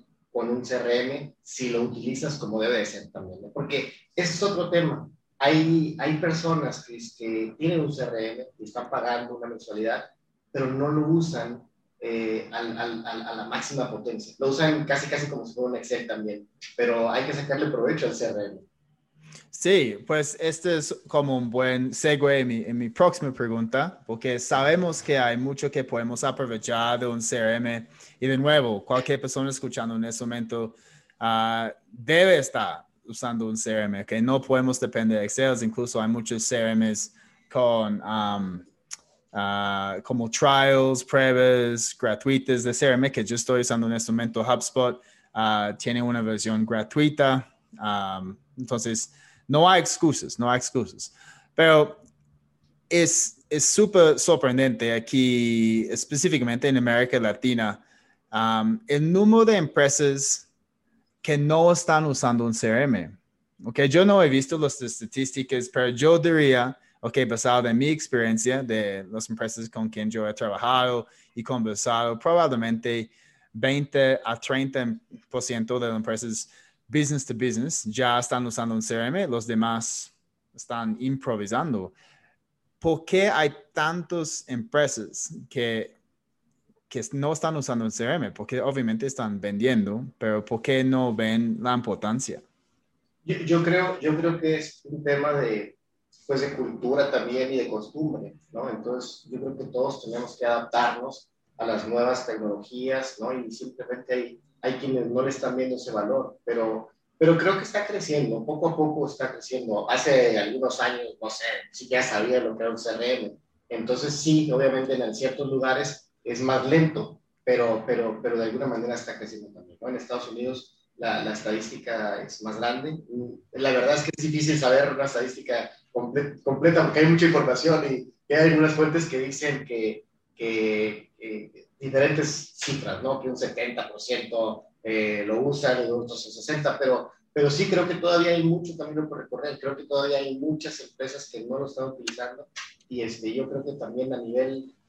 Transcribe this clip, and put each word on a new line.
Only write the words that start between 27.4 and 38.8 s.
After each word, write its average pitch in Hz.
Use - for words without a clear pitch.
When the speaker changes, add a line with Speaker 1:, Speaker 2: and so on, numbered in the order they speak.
Speaker 2:
M. 117
Y 131
de 131
nuevo, 135
cualquier 127
persona 135
escuchando 120
en 113
este 117
momento, 117
ah, 113
debe 160
estar 101
usando 113
un 110
C 110
R 107
M, 98
que 113
no 131
podemos 127
depender 113
de 104
Excel. 131
Incluso 113
hay 110
muchos 117
C 123
R 113
Ms 110
con, 113
um, 101